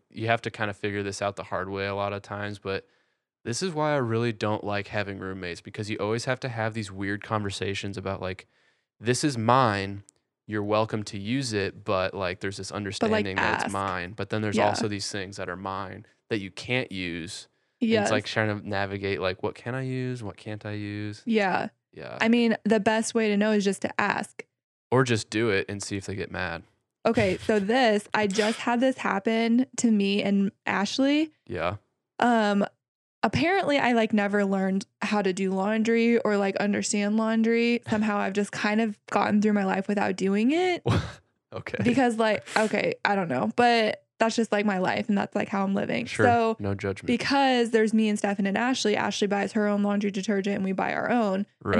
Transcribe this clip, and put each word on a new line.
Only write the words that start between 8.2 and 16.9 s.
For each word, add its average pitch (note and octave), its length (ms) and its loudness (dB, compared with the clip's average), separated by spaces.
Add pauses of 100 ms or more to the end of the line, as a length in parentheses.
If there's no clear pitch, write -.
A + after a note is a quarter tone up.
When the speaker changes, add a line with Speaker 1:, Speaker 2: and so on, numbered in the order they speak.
Speaker 1:
like, F#2+ 260 -10 (520)
"This A#2+ 240 0
is C#3+ 140 0
mine. G#2+ 640 2 (440)
You're G#2 160 -4
welcome G#2+ 400 0
to G2+ 160 -10
use A#2 340 -4
it," G2+ 300 -2
but, F#2+ 300 0
like, F#2 260 -6
there's G2 180 -6
this F#2+ 120 -10
Speaker 2:
But, - 60 -10
like, - 20 -4
Speaker 1:
understanding G#2 600 -2
that A2 180 0
it's - 100 -2
Speaker 2:
ask. - 80 -6
Speaker 1:
mine. F#2+ 400 -4
But G2+ 160 -8
then A2 120 -2
there's G#2+ 160 -2
Speaker 2:
Yeah. G#2 100 4
Speaker 1:
also G#2 200 0
these G2+ 240 -6
things G2+ 260 -10
that F#2 120 -8
are F2+ 80 -6
mine G2 480 -10 (240)
that A#2 100 -2
you F#2+ 120 -10
can't - 400 -4